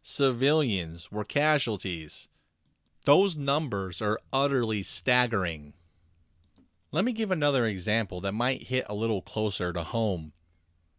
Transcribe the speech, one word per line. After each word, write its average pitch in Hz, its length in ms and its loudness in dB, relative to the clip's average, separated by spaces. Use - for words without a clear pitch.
civilians 123 1080 0
were 104 140 -4
casualties. 107 1040 0
Those 175 300 4
numbers 139 640 -2
are 104 180 0
utterly 127 500 2
staggering. 95 920 0
Let 160 120 0
me 247 80 0
give 214 180 -2
another 147 340 2
example 101 560 0
that 98 120 -2
might 120 320 -2
hit 127 240 -2
a 104 60 -4
little 107 280 0
closer 101 500 -2
to 85 120 -2
home. 90 480 -2